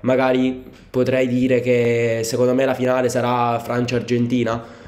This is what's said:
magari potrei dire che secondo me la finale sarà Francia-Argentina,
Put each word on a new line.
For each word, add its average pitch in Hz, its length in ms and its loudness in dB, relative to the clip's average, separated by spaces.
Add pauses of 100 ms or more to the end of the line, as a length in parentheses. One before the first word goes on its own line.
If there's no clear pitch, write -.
magari 131 600 0 (260)
potrei 127 380 0
dire 123 320 2
che 117 640 0
secondo 123 300 0
me 131 120 2
la 131 80 0
finale 127 360 0
sarà 120 500 0
Francia-Argentina, 120 1300 -2